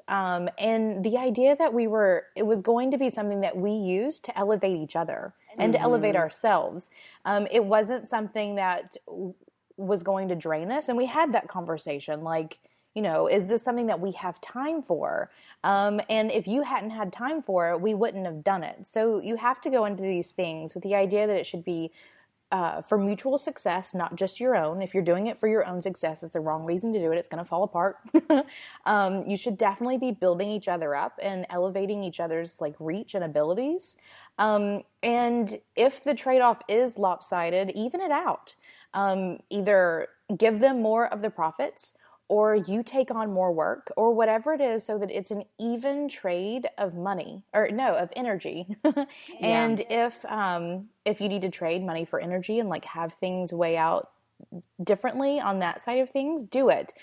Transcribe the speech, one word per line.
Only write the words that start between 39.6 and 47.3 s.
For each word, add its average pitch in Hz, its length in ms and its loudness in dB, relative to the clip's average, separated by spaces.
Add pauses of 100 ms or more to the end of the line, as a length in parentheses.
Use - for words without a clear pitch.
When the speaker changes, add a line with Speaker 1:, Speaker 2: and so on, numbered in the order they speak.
Speaker 1:
give 220 240 4
them 262 220 6
more 220 240 2
of 208 140 -4
the 214 100 -2
profits, - 640 -4 (340)
or 214 280 4
you 196 260 0
take 262 300 0
on 220 200 -2
more 185 200 2
work, 165 440 -2
or 226 160 4
whatever 226 400 2
it 294 80 0
is, 226 240 0
so 214 140 -4
that 196 120 -2
it's 190 200 -6
an 208 140 -6 (140)
even 269 500 -2
trade 208 600 -4 (100)
of 190 160 -2
money, 185 480 -6 (100)